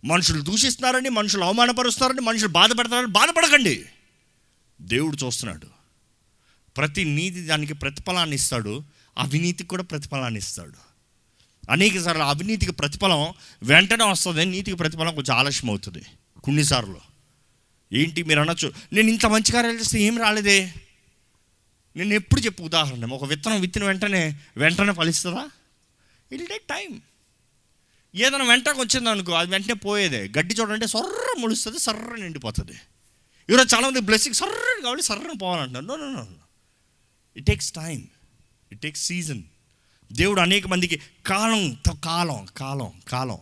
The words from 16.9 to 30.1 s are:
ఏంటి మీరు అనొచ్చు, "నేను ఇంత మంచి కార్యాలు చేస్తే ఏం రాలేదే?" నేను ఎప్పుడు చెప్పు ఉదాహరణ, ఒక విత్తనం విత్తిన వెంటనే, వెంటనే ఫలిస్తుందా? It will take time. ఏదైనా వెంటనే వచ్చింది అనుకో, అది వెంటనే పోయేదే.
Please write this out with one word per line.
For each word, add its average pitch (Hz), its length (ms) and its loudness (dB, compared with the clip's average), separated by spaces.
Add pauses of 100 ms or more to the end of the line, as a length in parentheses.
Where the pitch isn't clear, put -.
ఏంటి 151 300 0
మీరు 151 180 2
అనొచ్చు, 165 320 0 (200)
"నేను 214 160 6
ఇంత 226 180 2
మంచి 220 260 2
కార్యాలు 233 260 0
చేస్తే 220 240 0
ఏం 220 160 2
రాలేదే?" 202 540 4 (1200)
నేను 202 180 0
ఎప్పుడు 214 260 2
చెప్పు 208 220 -4
ఉదాహరణ, 147 420 -2
ఒక 127 200 -6
విత్తనం 156 360 0
విత్తిన 185 240 -2
వెంటనే, 190 520 0 (200)
వెంటనే 170 360 2
ఫలిస్తుందా? 175 580 -2 (840)
It 269 60 -12
will 339 140 -12
take 285 300 -8
time. 285 180 -14 (1120)
ఏదైనా 262 300 2
వెంటనే 254 360 4
వచ్చింది 240 300 0
అనుకో, 185 220 -2
అది 170 180 0
వెంటనే 196 240 -2
పోయేదే. 185 640 -2